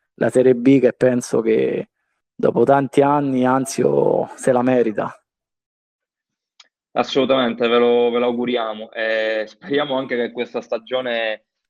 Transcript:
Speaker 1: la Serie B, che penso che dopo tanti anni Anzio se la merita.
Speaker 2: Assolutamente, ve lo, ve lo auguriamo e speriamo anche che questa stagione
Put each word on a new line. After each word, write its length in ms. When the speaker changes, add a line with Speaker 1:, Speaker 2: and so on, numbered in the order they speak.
Speaker 1:
la 160
Serie 240
B, 260
che 120
penso 480
che 500
dopo 300
tanti 380
anni 420
Anzio 920
se 160
la 100
merita. 520
Speaker 2:
Assolutamente, 760
ve 100
lo, 320
ve 80
lo 80
auguriamo 640
e 560
speriamo 500
anche 200
che 160
questa 280
stagione 880